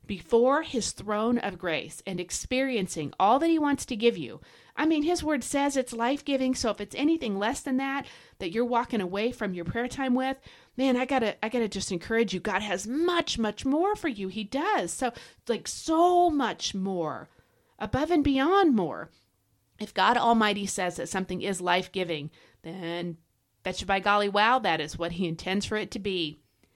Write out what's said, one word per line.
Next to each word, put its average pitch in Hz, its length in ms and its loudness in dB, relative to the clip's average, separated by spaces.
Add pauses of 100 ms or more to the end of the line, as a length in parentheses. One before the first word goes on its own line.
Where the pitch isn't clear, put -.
before 240 560 2
his 254 300 -4
throne 214 460 0
of 185 200 -4
grace 160 480 -6
and 180 140 -4
experiencing 214 1000 -2
all 220 200 6
that 330 100 2
he 330 100 4
wants 285 280 0
to 240 100 -4
give 214 220 2
you. 120 200 -10 (380)
I 302 80 0
mean, 311 180 4
his 339 220 0
word 294 180 0
says 277 360 0
it's 254 160 -4
life-giving, 262 600 0
so 233 140 -2
if 208 100 -2
it's 208 160 -10
anything 277 440 0
less 220 220 -2
than 262 180 -2
that, 269 280 -4 (320)
that 180 140 -6
you're 233 140 2
walking 240 340 0
away 196 320 -2
from 202 220 -4
your 170 100 -6
prayer 233 240 -4
time 262 260 -2
with, 262 240 0 (380)
man, 254 220 2
I 254 80 0
gotta, 247 360 0
I 220 60 -2
gotta 226 200 -2
just 196 220 -6
encourage 196 440 0
you. 175 60 -4
God 202 200 -2
has 202 260 -4
much, 330 520 0
much 214 260 -2
more 339 320 2
for 339 120 -6
you. 196 200 -6
He 196 160 -6
does. 277 480 -2
So, 247 200 -2 (360)
like, 226 180 -2
so 349 640 4
much 254 460 0
more, 180 560 -4 (480)
above 262 320 -2
and 320 120 4
beyond 285 520 6
more. 147 360 -2 (720)
If 214 140 -10
God 196 240 4
Almighty 208 480 4
says 180 300 -4
that 160 120 -6
something 185 320 -4
is 185 220 -4
life-giving, 175 680 -2 (300)
then 170 560 -8 (460)
bet 185 180 -6
you 196 60 -10
by 196 140 2
golly 202 280 2
wow, 214 300 4
that 165 240 0
is - 160 -8
what 170 140 -4
he 175 140 -2
intends 180 380 -4
for 214 120 -4
it 208 160 -6
to - 60 -8
be. 180 420 -4 (360)